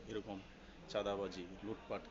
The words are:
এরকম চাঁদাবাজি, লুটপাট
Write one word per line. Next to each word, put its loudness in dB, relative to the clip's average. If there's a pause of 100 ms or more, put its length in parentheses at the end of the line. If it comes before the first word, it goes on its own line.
এরকম 0 (500)
চাঁদাবাজি, 4 (180)
লুটপাট 0